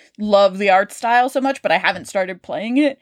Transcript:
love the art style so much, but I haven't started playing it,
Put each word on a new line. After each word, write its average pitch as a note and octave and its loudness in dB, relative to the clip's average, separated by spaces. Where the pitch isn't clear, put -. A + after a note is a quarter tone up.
love G3+ 2
the G3+ 2
art G3 2
style A#3+ 0
so C4 -2
much, C4+ -4
but F#3+ -2
I E3 2
haven't F#3 -2
started F#3 -6
playing A3+ -6
it, D4 0